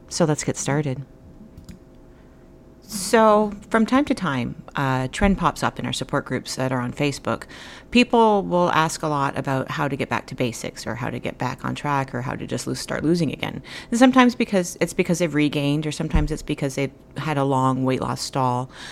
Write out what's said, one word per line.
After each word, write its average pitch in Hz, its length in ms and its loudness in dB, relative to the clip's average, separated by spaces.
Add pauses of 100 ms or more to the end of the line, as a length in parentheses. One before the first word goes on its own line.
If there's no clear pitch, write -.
So - 160 0
let's 151 180 0
get 135 140 -4
started. 139 480 -2 (1800)
So 214 640 4 (180)
from 220 160 4
time 277 200 4
to 277 80 0
time, 135 500 -4 (140)
a 131 340 0
trend 196 260 2
pops 156 240 0
up 120 160 0
in 120 80 -6
our 127 60 -4
support - 320 -4
groups - 320 -6
that 131 160 -2
are 131 80 -2
on 123 140 -4
Facebook. 139 500 -2 (480)
People 226 520 4
will 175 280 2
ask 160 320 0
a 156 60 -2
lot 139 280 0
about 135 320 -2
how 143 200 -2
to 139 80 -4
get 131 100 -4
back 110 200 -4
to 135 80 -12
basics - 520 -6
or 113 80 -4
how 113 140 -6
to 120 100 -6
get - 180 -8
back 127 280 -6
on 127 100 -4
track 139 400 -2
or 120 60 -4
how 123 120 -6
to - 140 -8
just 127 180 -6
lose, 131 140 -4
start - 240 -4
losing 170 300 2
again. - 280 -8 (300)
And 233 80 2
sometimes 254 360 8
because, 190 440 0
it's 170 140 0
because 175 260 0
they've 160 140 0
regained, 147 520 2
or 151 60 -4
sometimes - 400 0
it's - 100 -4
because 147 340 -4
they've 135 180 -2 (240)
had 139 200 -2
a 139 60 4
long 131 400 2
weight 127 160 2
loss 123 220 -2
stall, 127 500 0 (200)